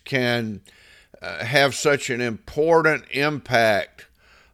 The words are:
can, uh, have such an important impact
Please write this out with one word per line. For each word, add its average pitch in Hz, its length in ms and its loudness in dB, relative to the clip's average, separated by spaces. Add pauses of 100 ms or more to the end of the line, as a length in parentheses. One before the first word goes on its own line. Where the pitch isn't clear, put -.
can, 120 580 -4 (600)
uh, 87 220 -10
have 135 320 2
such 143 340 0
an 120 100 -4
important 151 920 0
impact 120 960 0 (440)